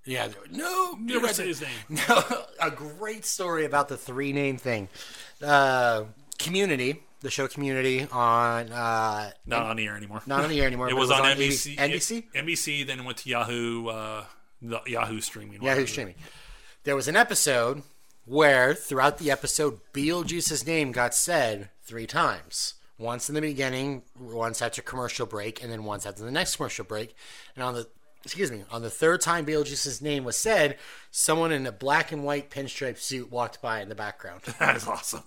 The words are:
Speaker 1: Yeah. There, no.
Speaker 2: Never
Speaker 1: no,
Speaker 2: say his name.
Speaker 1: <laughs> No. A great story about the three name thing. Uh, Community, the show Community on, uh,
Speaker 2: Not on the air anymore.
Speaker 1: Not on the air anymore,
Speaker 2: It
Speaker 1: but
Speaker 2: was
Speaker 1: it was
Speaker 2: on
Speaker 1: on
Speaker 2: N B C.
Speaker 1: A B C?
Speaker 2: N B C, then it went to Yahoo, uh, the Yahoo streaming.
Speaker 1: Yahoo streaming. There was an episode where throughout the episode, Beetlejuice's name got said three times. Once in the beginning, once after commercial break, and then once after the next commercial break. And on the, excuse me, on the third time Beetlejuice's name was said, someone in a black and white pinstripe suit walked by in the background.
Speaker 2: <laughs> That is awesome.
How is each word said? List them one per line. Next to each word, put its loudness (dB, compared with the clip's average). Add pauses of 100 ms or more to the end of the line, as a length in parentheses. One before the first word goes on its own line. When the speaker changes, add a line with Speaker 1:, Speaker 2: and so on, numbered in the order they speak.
Speaker 1:
Yeah. -4
There, -14 (100)
no. -2
Speaker 2:
Never 0
Speaker 1:
no, 2
Speaker 2:
say -2
his -4
name. -6 (100)
Speaker 1:
<laughs> -16 (200)
No. 8 (360)
A 2
great -10
story -2
about 2
the -8
three -4
name 0
thing. -4 (540)
Uh, 6 (340)
Community, 0 (180)
the -8
show -2
Community -2
on, 4
uh, 0 (160)
Speaker 2:
Not 0
on -2
the -2
air -6
anymore. -10
Speaker 1:
Not 2
on 0
the 0
air 6
anymore, 0
Speaker 2:
It 0
Speaker 1:
but 2
Speaker 2:
was 4
Speaker 1:
it 8
was 6
Speaker 2:
on 6
Speaker 1:
on 8
Speaker 2:
N 2
B 2
C. -2
Speaker 1:
A 2
B 0
C? -4
Speaker 2:
N -4
B 0
C, -2
then -6
it -10
went -8
to -10
Yahoo, -2
uh, -8 (360)
the -8
Yahoo -2
streaming. -10
Speaker 1:
Yahoo 4
streaming. -6 (680)
There 2
was -2
an 0
episode 4 (420)
where 8
throughout 2
the 0
episode, 0 (120)
Beetlejuice's -2
name 2
got 2
said 2 (140)
three -10
times. -2 (240)
Once -4
in -4
the 2
beginning, -2 (180)
once -2
after -4
commercial -4
break, -8
and -10
then -8
once -6
after -10
the -8
next 0
commercial -6
break. -8 (400)
And -6
on -2
the, -8 (360)
excuse -4
me, -12
on -6
the -6
third 4
time 2
Beetlejuice's -2
name 0
was -2
said, 4 (320)
someone 2
in 0
a -4
black 2
and -4
white -2
pinstripe -6
suit -6
walked -4
by -2
in -10
the -10
background. -10
Speaker 2:
<laughs> -12
That 6
is -6
awesome. -6